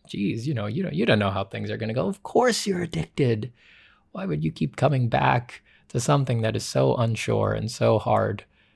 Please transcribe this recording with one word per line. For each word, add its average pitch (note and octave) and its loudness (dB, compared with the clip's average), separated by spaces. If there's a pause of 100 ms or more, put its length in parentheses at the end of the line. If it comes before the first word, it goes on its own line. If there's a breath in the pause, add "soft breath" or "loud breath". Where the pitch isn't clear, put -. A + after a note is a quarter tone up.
geez, A#2 -4
you D#3 -2
know, G#2+ -4
you A#2+ -4
don't, D#3 -4
you G3 0
don't A#2+ 4
know G2+ 2
how G2 -2
things G#2 -8
are A2 -6
gonna A2 -6
go. D3+ -2
Of G3 -8
course A#3 2
you're F#3 -2
addicted. C#3 -2 (600 soft breath)
Why F#3+ -8
would D#3 -4
you D#3 -2
keep D3+ -4
coming C3 2
back C3 0 (260 soft breath)
to B2 -2
something C3 2
that A2 0
is - -4
so C3 2
unsure A2+ 0
and A2 -4
so A2+ 4
hard G#2+ 0 (320 soft breath)